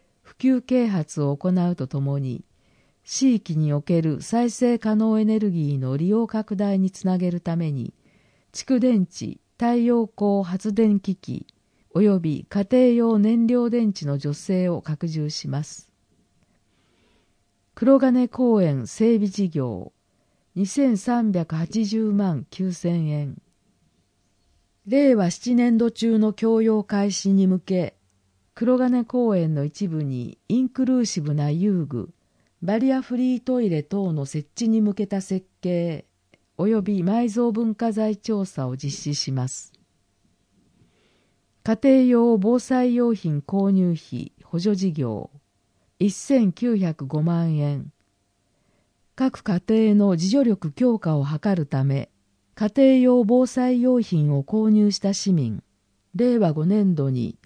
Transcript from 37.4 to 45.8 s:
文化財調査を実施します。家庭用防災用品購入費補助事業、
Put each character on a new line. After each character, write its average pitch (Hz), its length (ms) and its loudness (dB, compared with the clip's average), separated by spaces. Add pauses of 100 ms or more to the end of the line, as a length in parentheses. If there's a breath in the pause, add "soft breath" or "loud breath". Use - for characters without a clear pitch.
文 220 220 -2
化 233 180 -4
財 214 240 -2
調 208 300 -4
査 135 220 -6
を 127 100 -6
実 139 240 -8
施 147 140 -6
し 135 160 -6
ま 131 160 -4
す。 - 260 -14 (1900)
家 220 200 -2
庭 262 200 6
用 233 340 4
防 226 220 2
災 247 340 0
用 240 220 2
品 151 260 -4
購 196 300 0
入 180 220 2
費 - 400 -10 (100)
補 - 160 -6
助 202 160 0
事 185 160 -2
業、 123 400 -6 (640)